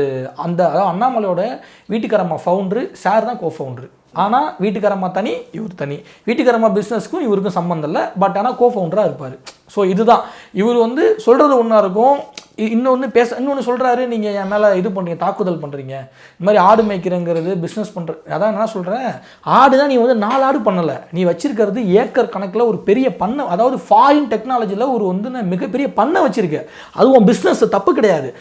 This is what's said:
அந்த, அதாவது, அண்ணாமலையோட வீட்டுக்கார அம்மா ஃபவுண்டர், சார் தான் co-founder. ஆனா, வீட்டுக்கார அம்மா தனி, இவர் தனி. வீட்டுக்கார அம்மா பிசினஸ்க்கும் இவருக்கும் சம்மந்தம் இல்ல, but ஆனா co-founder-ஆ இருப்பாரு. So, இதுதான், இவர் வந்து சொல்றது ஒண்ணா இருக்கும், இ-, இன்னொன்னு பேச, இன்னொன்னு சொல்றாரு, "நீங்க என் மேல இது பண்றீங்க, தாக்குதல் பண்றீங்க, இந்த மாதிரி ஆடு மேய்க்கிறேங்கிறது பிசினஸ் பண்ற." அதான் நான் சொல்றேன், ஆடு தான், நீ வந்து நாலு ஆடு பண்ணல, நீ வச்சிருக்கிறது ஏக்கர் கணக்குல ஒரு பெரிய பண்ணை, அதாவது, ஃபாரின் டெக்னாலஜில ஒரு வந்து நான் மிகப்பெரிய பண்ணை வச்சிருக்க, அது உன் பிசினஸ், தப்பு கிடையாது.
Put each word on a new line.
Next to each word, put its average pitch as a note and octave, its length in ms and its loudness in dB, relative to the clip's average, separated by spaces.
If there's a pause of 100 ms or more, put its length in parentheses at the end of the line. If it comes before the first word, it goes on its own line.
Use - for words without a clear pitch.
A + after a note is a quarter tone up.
(360)
அந்த, E3+ 340 0
அதாவது, F3 280 0
அண்ணாமலையோட A3 600 -2 (280)
வீட்டுக்கார A3 260 -2
அம்மா F3 320 0
ஃபவுண்டர், G3 460 -2
சார் G#3 320 0
தான் A#3 140 -6
co-founder. C3+ 520 -10 (220)
ஆனா, A3+ 480 0
வீட்டுக்கார G3+ 300 0
அம்மா F#3 180 -4
தனி, G#3+ 260 -4 (180)
இவர் - 240 -12
தனி. C#3+ 240 -8 (260)
வீட்டுக்கார A#3+ 260 2
அம்மா A3+ 160 2
பிசினஸ்க்கும் G#3+ 540 -2
இவருக்கும் G3+ 300 -2
சம்மந்தம் E3+ 400 -4
இல்ல, - 280 -4
but F#3+ 160 2
ஆனா B3 240 -2
co-founder-ஆ G3+ 440 2
இருப்பாரு. C#3 340 -6 (280)
So, G3+ 180 -2
இதுதான், G#3 360 4 (320)
இவர் A3+ 240 0
வந்து C#4+ 440 2
சொல்றது C4+ 380 4
ஒண்ணா A3+ 200 4
இருக்கும், G#3+ 400 2 (380)
இ-, - 40 -10
இன்னொன்னு B3 500 0
பேச, A#3 260 2
இன்னொன்னு C4+ 300 -4
சொல்றாரு, B3 400 0
"நீங்க G#3+ 240 -4
என் G3 180 -4
மேல G#3 280 4
இது F#3 120 0
பண்றீங்க, F#3 280 -4
தாக்குதல் F#3 420 -2
பண்றீங்க, C3+ 500 -10 (300)
இந்த - 0 -
மாதிரி F#3+ 240 4
ஆடு G#3+ 200 6
மேய்க்கிறேங்கிறது F3+ 760 -2
பிசினஸ் F3+ 320 -8
பண்ற." D#3+ 220 -8 (120)
அதான் E3 260 -2
நான் G#3 140 -2
சொல்றேன், G#3+ 440 -6 (300)
ஆடு B3+ 380 4
தான், C#4+ 80 4
நீ C4+ 100 2
வந்து A#3+ 180 4
நாலு A#3 300 0
ஆடு C#4 140 2
பண்ணல, F3+ 420 -2 (120)
நீ F3 120 0
வச்சிருக்கிறது G#3 600 -2
ஏக்கர் A3+ 440 2
கணக்குல G3+ 380 -4
ஒரு G#3 120 -2
பெரிய B3+ 380 0
பண்ணை, B3+ 300 -4
அதாவது, A3 300 0
ஃபாரின் C#4+ 540 4
டெக்னாலஜில A3+ 640 -2
ஒரு G#3+ 120 -2
வந்து G3 240 -4
நான் B3 160 -6
மிகப்பெரிய G3+ 460 -4
பண்ணை D#4 340 0
வச்சிருக்க, F#3 380 -2 (280)
அது B3+ 180 4
உன் B3+ 140 8
பிசினஸ், A#3 460 2
தப்பு G#3 240 2
கிடையாது. E3+ 460 0